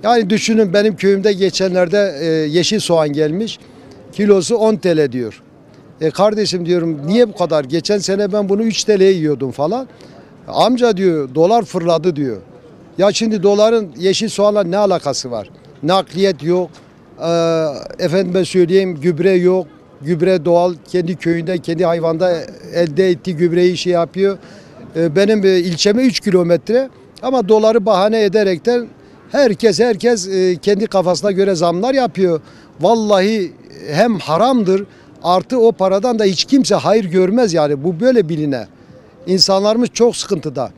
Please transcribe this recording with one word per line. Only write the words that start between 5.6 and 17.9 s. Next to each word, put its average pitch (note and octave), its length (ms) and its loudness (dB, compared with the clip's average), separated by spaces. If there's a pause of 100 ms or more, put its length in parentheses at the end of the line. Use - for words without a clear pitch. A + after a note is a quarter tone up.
"E, D#3 100 -2
kardeşim," F#3+ 560 0
diyorum, E3 400 -2
"niye A3+ 220 2
bu G3 80 -14
kadar? D#3+ 280 -2
Geçen E3 340 -2
sene G3 340 -4
ben G3+ 160 -2
bunu G3+ 140 0
üç A3+ 220 -2
T G#3 160 2
L'ye F#3+ 120 6
yiyordum," D3 380 -2
falan. E3+ 380 -4 (600)
"Amca," A3+ 480 2
diyor, D#3+ 380 0
"dolar F#3+ 300 4
fırladı," E3 520 -2
diyor. C3 200 -4 (640)
Ya G3 140 2
şimdi A3 300 -2
doların G#3 560 2
yeşil F#3+ 300 0
soğanla G#3 360 0
ne F3 120 -4
alakası E3+ 540 -2
var? A2 200 -10 (320)
Nakliyet F3+ 600 -2
yok, F3 280 -2 (480)
e, D#3+ 100 -6 (680)